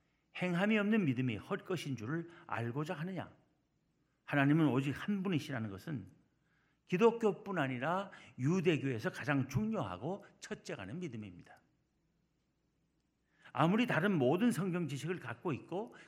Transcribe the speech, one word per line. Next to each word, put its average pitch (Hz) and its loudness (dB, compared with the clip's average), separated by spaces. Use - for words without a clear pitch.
행함이 180 2
없는 208 4
믿음이 127 2
헛것인 175 -4
줄을 143 -6
알고자 120 -4
하느냐? 160 -8
하나님은 147 6
오직 135 2
한 202 -4
분이시라는 135 -2
것은 98 -8
기독교뿐 208 2
아니라 147 -2
유대교에서 143 2
가장 139 0
중요하고 170 -4
첫째 - -10
가는 104 -10
믿음입니다. 107 -12
아무리 180 4
다른 180 4
모든 165 4
성경 175 -2
지식을 143 -6
갖고 123 -6
있고 196 -6